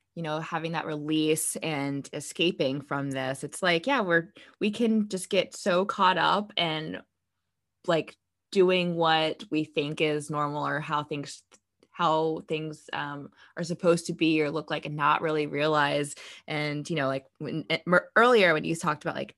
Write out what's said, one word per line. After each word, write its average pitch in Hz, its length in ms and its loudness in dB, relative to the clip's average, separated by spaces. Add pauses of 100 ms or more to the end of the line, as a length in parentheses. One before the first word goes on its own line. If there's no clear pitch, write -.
(140)
you 170 80 -8
know, 156 180 -2
having 165 320 -4
that 160 140 -4
release 156 680 0
and 139 560 -4
escaping 147 680 -2
from 139 280 -4
this, 135 320 -4
it's - 200 -10
like, 170 240 2
yeah, 262 140 2
we're, 170 320 2 (280)
we 208 100 0
can 220 380 2
just 185 200 -6
get - 280 0
so 185 280 0
caught 185 340 2
up 170 380 0
and, 156 460 -4 (840)
like, 165 300 0 (360)
doing 180 440 4
what 160 540 2
we 156 140 0
think 151 360 -4
is 151 300 0
normal 147 360 -2
or 143 140 -2
how 151 240 -4
things, 147 380 -10 (480)
how 160 580 0
things, 156 440 -6
um, 143 380 -8 (260)
are 175 80 -6
supposed 170 420 2
to 170 60 -6
be 160 300 2
or 147 80 0
look 151 200 -6
like 151 160 -6
and 151 100 -8
not 147 260 2
really 156 240 0
realize. 147 680 0 (320)
And, 147 440 -4
you 165 60 -2
know, 135 120 0
like, 135 180 -4 (120)
when, 151 320 -6
eh, 160 160 0
mer-, 175 300 2
earlier 220 360 8
when 156 120 0
you 165 120 -2
talked 151 280 -4
about, 165 120 -4
like, - 220 -8